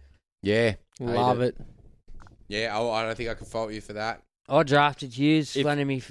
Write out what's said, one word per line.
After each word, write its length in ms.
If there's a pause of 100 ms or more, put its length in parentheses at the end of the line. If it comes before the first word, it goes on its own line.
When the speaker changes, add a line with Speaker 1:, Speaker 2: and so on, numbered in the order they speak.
(420)
Speaker 1:
Yeah. 320 (260)
Speaker 2:
Love 380
Speaker 3:
Hate 120
it. 100
Speaker 2:
it. 60 (840)
Speaker 1:
Yeah, 300
I, 240
I 40
don't 100
think 140
I 60
can 100
fault 260
you 100
for 120
that. 280 (280)
Speaker 4:
I 140
drafted 500
Hughes, 420
Speaker 1:
If 100
Speaker 4:
one 140
of 80
me, 240